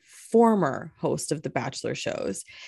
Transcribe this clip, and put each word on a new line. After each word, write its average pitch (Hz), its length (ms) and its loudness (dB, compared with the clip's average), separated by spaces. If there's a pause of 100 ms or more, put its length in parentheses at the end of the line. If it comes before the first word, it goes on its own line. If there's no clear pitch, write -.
former 190 960 2
host 156 340 -2
of 156 120 -4
The 139 80 -6
Bachelor 131 420 -4
shows. - 500 -6 (240)